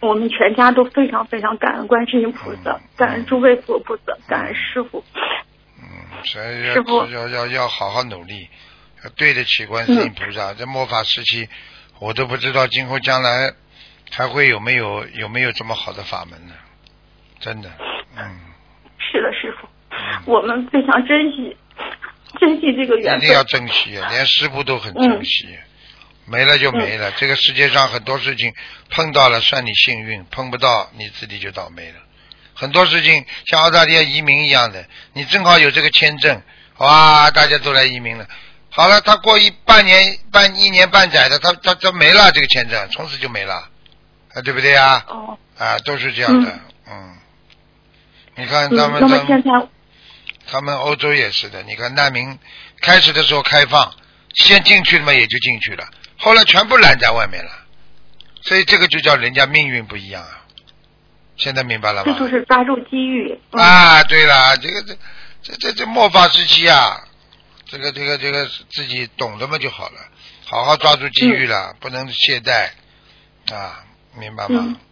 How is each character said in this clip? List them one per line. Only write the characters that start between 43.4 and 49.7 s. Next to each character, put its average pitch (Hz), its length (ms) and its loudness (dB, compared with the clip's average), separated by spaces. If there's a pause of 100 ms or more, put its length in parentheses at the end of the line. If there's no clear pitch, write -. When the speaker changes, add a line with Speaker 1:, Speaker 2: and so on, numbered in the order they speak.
Speaker 2:
了， 98 120 -8 (800)
啊， 127 100 -10
对 139 80 -4
不 127 80 -4
对 139 140 4
啊？ 135 340 4
Speaker 1:
哦。 214 280 -14 (200)
Speaker 2:
啊， 110 220 -4
都 143 180 -8
是 127 160 -6
这 113 80 -6
样 247 240 4
的， - 60 -10
Speaker 1:
嗯。 - 80 -16 (320)
Speaker 2:
嗯。 95 260 -20 (1160)
你 127 100 -12
看 143 240 0
他 240 180 2
们， - 120 -2
Speaker 1:
嗯， - 20 6
那 269 60 6
么 269 200 4
现 269 140 2
在 262 100 0 (960)